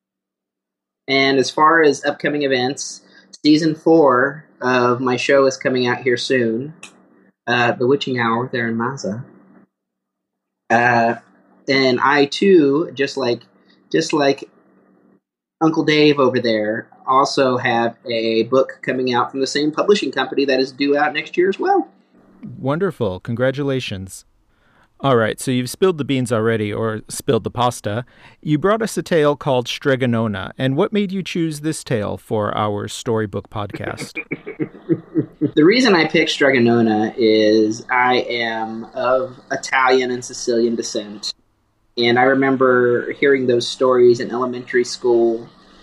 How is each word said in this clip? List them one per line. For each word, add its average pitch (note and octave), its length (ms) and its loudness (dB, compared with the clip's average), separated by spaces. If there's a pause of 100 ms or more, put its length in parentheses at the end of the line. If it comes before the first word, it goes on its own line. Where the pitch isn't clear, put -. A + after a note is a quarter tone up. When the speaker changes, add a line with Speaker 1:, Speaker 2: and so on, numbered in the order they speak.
(1080)
Speaker 1:
And C#3 300 2
as B2 100 0
far D#3+ 320 4
as C#3 240 2
upcoming D3 380 -2
events, C3+ 580 -4 (440)
season D#3 300 4
four D3 720 4 (160)
of B2 380 2
my B2+ 160 -2
show C#3 300 2
is C3 100 0
coming B2+ 320 -2
out A#2+ 140 -2
here A#2+ 160 0
soon, B2 560 -2 (720)
uh, A#2+ 260 0
The B2 160 -2
Witching C3+ 320 0
Hour A#2 320 -2
there A#2+ 160 -4
in A2+ 80 -4
Maza. C3 480 -6 (1500)
Uh, A#2 460 2 (540)
and C3 320 2
I C#3+ 240 2
too, D#3+ 680 4
just C3+ 220 -4
like, B2 280 -2 (460)
just D#3+ 220 -2
like C#3+ 380 0 (1120)
Uncle D#3+ 240 2
Dave D3+ 340 4
over B2+ 220 2
there, A2 480 -2 (160)
also C3 500 2
have A#2 400 -2 (100)
a A2+ 380 0
book C3 380 0
coming B2+ 320 -2
out A#2+ 180 0
from C3+ 80 -8
the C3+ 80 -2
same D3 240 -2
publishing D3+ 400 0
company C3+ 320 -2
that C3 160 2
is C3+ 140 -2
due C#3 240 0
out D3+ 160 0
next D3+ 240 -6
year F3+ 100 4
as G3 100 -2
well. D#4 300 0 (720)
Speaker 2:
Wonderful. C3 640 -4
Congratulations. B2+ 1040 -4 (720)
All C3+ 160 2
right, A2 240 0
so - 120 -4
you've B2 180 -2
spilled F#3 300 0
the D3+ 40 -6
beans B2+ 280 -2
already, A2 420 0
or A2 340 -6
spilled - 360 -2
the G2+ 80 -8
pasta. A#2+ 520 -4 (380)
You D3+ 160 0
brought G3+ 240 0
us G#3 160 -6
a F3 60 -4
tale D3 320 2
called B2+ 320 -2
Stregonona, A#2 920 -2
and C3 180 -2
what E3+ 160 0
made G#3 200 -2
you F#3+ 100 -4
choose E3 380 -4
this D3+ 240 -6
tale G2 340 -4
for G#2+ 400 -4
our G#2+ 300 -4
storybook G#2+ 600 -6
podcast? - 760 -10
Speaker 1:
<laughs> - 1300 -6
The D#3 80 4
reason A3 320 4
I D#3+ 120 2
picked - 240 0
Stregonona A#2 840 2
is A2 760 2
I B2 360 2
am A2+ 580 -6 (100)
of B2+ 440 -2 (120)
Italian C3 580 0
and B2 160 -6
Sicilian A#2 500 -2
descent, G#2+ 560 -8 (640)
and A#2+ 220 2
I B2+ 60 4
remember B2+ 920 2
hearing C#3 320 2
those A#2+ 220 0
stories B2 520 4
in G#2+ 120 -6
elementary B2 520 -4
school, A#2 640 0 (360)